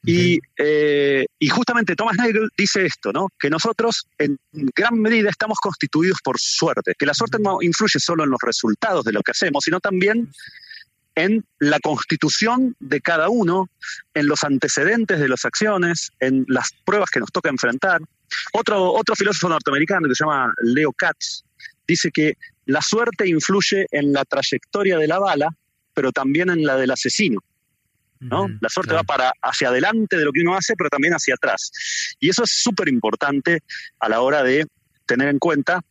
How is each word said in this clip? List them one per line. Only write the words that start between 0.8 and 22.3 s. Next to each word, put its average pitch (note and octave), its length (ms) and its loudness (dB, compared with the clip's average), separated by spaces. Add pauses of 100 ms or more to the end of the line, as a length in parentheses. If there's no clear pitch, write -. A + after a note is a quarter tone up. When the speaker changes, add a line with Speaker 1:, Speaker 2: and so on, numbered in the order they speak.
Speaker 1:
y D3+ 100 2
justamente A#3 460 0
Thomas G#3+ 220 0
Nagel A3 400 2
dice G3 300 0
esto, G#2 260 -6
¿no? F3+ 160 -2 (100)
Que C#3+ 120 -2
nosotros A3 560 -2 (100)
en C#3+ 220 -2 (360)
gran A#3 240 2
medida A3 300 4
estamos G#3+ 300 -4
constituidos E3+ 680 0
por B2 160 -2
suerte, - 580 -2
que C#3+ 60 0
la C#3+ 80 0
suerte A3+ 260 -2
no G3 220 0
influye F3 400 2
solo E3 240 0
en C#3 60 2
los B2+ 100 0
resultados A#2+ 640 0
de A2 80 0
lo G#2 100 0
que A#2+ 100 -2
hacemos, C#3+ 320 0
sino E3 140 0
también G#3 520 0 (840)
en G3+ 300 2 (140)
la D3 220 2
constitución G#3+ 1000 0
de C3+ 220 -4
cada E3+ 260 0
uno, F#3+ 400 2 (460)
en D3 140 2
los D3 160 0
antecedentes D#3 760 2
de C#3 80 2
las B2+ 160 0
acciones, F3 680 0 (100)
en C3 280 2
las C3 220 0 (160)
pruebas G3+ 240 2
que B2+ 100 0
nos A2 120 -8
toca E3 180 0
enfrentar. C3+ 500 0 (540)
Otro, G3 400 2
otro A3 200 0
filósofo G3 360 0
norteamericano D#3 580 0
que B2+ 60 2
se D#3 100 -2
llama C3+ 380 0
Leo C3 320 2
Katz - 480 -4 (460)
dice E3+ 220 0
que D3+ 240 0 (300)